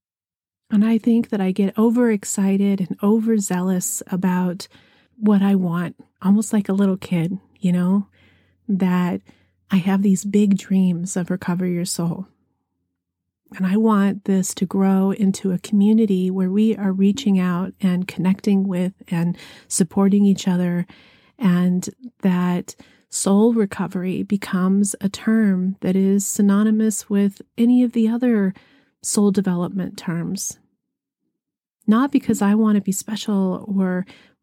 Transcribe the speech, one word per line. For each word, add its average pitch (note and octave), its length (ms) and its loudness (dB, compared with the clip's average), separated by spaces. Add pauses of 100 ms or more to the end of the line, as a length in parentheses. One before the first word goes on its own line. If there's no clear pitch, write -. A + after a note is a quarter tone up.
(680)
And G#3+ 160 2
I A3+ 120 2
think A#3 320 0
that G3+ 120 -2
I F#3+ 100 0
get F#3+ 260 -2
overexcited G3+ 1040 0
and F#3 220 -6
overzealous G3+ 1040 0
about F3+ 600 -2 (500)
what G#3 240 4
I G3 140 2
want, F3 400 -2 (260)
almost G3+ 320 2
like G#3 160 0
a G3 40 0
little F#3+ 240 2
kid, F3 400 -4 (220)
you F3+ 120 0
know, F3+ 360 0 (600)
that F3+ 540 0 (500)
I G3 60 2
have F#3+ 240 0
these G3 240 0
big G3+ 320 2
dreams F#3 600 -2
of F3 120 -6
Recover F#3 360 -4
Your F3 200 -2
Soul. F3 420 -6 (1300)
And F#3 100 -4
I F#3 120 0
want G3+ 480 2
this F#3+ 300 0
to G3 100 -4
grow F#3+ 460 2
into F#3+ 400 -2
a F3+ 80 -2
community G3+ 680 2
where F#3 220 -2
we G#3+ 240 2
are G3 160 -2
reaching G3 480 2
out F3+ 400 -2
and F3+ 280 -2
connecting G3 600 0
with F3+ 260 -4 (140)
and E3+ 300 -2 (320)
supporting G3 560 2
each G3 220 2
other, F3 380 -2 (540)
and F3+ 500 0 (340)
that F3+ 520 -2 (340)
soul G#3 440 2
recovery F#3 720 -4
becomes G3 760 0
a G3+ 80 -4
term G3 720 0
that F#3 160 -2
is G3 300 2
synonymous G#3+ 840 2
with G3+ 320 0 (160)
any B3 260 4
of A#3 100 -2
the A3 160 2
other A3+ 440 0 (480)
soul G3+ 300 2
development F#3 640 -2
terms. E3+ 640 -8 (1300)
Not A#3+ 260 2
because A#3 300 0
I G3+ 120 2
want G#3+ 220 2
to G3+ 60 2
be G3 100 -4
special F#3+ 720 -4
or F#3 400 -2 (380)